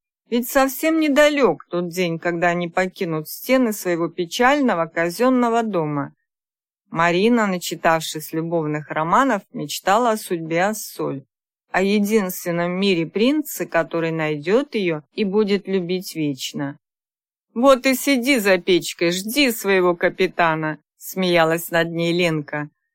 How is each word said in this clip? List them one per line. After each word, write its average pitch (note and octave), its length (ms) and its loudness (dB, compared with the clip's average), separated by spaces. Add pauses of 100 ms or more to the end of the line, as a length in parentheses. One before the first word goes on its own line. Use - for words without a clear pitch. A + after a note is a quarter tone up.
(300)
ведь A#3+ 200 -2
совсем C#4 500 2
недалёк C#4+ 680 2
тот F3 200 -4
день, E3 300 -2
когда E3+ 300 0
они F3 180 -2
покинут E3+ 600 -4
стены B3+ 420 0
своего E3+ 380 -2
печального A3+ 760 0
казённого A#3 760 0
дома. D3+ 500 -4 (760)
Марина, F#3+ 580 2
начитавшись E3 880 -2
любовных D#3+ 560 -2
романов, G3 540 0 (100)
мечтала G3 580 0
о A3 60 0
судьбе E3 480 -2
Ассоль, D3+ 580 -6 (480)
о F#3 100 0
единственном F#3+ 960 0
в F#3 40 -4
мире F3+ 280 0
принце, B3 580 -2
который E3 460 -2
найдёт D#3+ 640 -2
её E3 260 -2 (120)
и A3 100 -2
будет G3+ 440 0
любить F#3 480 -4
вечно. D3 600 -6 (760)
«Вот B3+ 320 4
и C4 100 2
сиди C4 420 2
за G3 200 4
печкой, F3 540 0
жди A3+ 400 0
своего F#3+ 440 2
капитана», E3 840 0 (180)
смеялась E3 720 0
над E3+ 200 0
ней E3+ 220 -2
Ленка. D3+ 560 -2 (240)